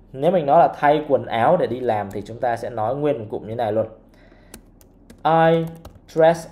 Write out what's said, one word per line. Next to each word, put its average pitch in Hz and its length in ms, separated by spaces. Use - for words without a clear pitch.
nếu 139 180
mình 175 160
nói 143 120
là 156 100
thay 151 400
quần 120 180
áo 117 300
để 143 100
đi 117 140
làm 107 300
thì 101 120
chúng 110 160
ta 120 180
sẽ 113 140
nói 117 260
nguyên 147 220
một 107 120
cụm 92 160
như 110 80
này 117 180
luôn. 113 140
I 165 400
dress 165 440